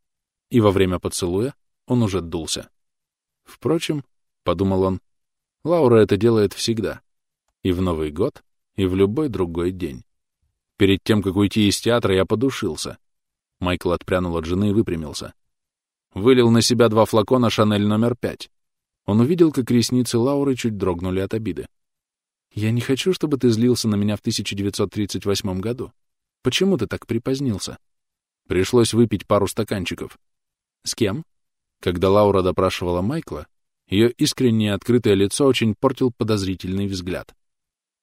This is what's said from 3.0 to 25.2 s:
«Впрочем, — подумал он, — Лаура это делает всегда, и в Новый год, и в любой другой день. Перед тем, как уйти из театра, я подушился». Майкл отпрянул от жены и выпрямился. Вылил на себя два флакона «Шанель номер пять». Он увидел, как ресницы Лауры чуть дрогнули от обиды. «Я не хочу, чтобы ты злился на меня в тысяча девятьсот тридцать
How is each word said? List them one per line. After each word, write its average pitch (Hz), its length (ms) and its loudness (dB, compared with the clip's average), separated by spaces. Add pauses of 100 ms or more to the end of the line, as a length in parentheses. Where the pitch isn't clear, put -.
«Впрочем, — 156 600 -4 (400)
подумал 95 380 0
он, — 92 180 0 (640)
Лаура 147 320 4
это 104 200 4
делает 107 360 2
всегда, 101 480 -6 (640)
и 95 100 0
в 87 80 -2
Новый 80 300 -2
год, 92 320 -4 (320)
и 95 120 0
в 90 80 -2
любой 107 340 2
другой 87 420 -4
день. 82 340 -10 (720)
Перед 98 260 2
тем, 107 200 2
как 92 140 -4
уйти 104 320 2
из 95 120 0
театра, 113 340 0
я 95 120 2
подушился». 110 720 -4 (640)
Майкл 90 320 -2
отпрянул 90 440 -2
от 80 80 -4
жены 92 260 0
и - 20 0
выпрямился. 82 600 -4 (840)
Вылил 120 340 6
на 113 120 6
себя 117 260 4
два 107 160 4
флакона 113 460 2
«Шанель 104 360 2
номер 110 300 0
пять». - 340 -10 (540)
Он 104 160 2
увидел, 160 320 4
как 127 180 -4
ресницы 123 480 0
Лауры 139 380 0
чуть 110 220 -4
дрогнули 92 420 -2
от 98 140 -4
обиды. 85 320 -6 (840)
«Я 107 180 -2
не 120 100 0
хочу, 139 320 -2
чтобы 151 240 -2
ты 123 140 2
злился 117 360 2
на 104 100 2
меня 104 200 0
в - 60 -16
тысяча 107 340 -4
девятьсот 98 360 -4
тридцать 101 340 -6